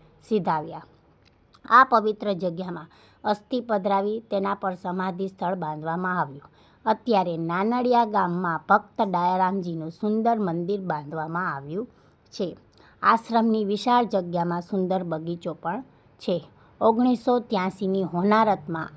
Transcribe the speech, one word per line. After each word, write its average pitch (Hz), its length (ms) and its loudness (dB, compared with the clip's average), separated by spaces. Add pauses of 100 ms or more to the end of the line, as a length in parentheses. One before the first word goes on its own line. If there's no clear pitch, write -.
(280)
સિધાવ્યા. 165 580 -2 (840)
આ 247 140 10
પવિત્ર 214 500 2
જગ્યામાં 175 540 -6 (360)
અસ્થિ 214 380 -2
પધરાવી 208 580 0
તેના 196 340 -2
પર 190 220 -4
સમાધિ 185 520 -4
સ્થળ 190 280 -4
બાંધવામાં 170 640 -4
આવ્યું. 139 320 -6 (340)
અત્યારે 190 520 0
નાનડિયા 233 680 2
ગામમાં 180 640 0
ભક્ત 208 320 2
દયારામજીનું 180 920 0
સુંદર 220 480 0
મંદિર 180 420 -2
બાંધવામાં 160 760 -4
આવ્યું 151 300 -8 (440)
છે. - 280 -6 (440)
આશ્રમની 220 640 2
વિશાળ 240 400 2
જગ્યામાં 175 560 -2
સુંદર 185 420 -2
બગીચો 170 500 -6
પણ 196 280 -6 (380)
છે. - 280 -4 (340)
ઓગણીસો 247 580 4
ત્યાસીની 190 640 -2
હોનારતમાં 180 920 2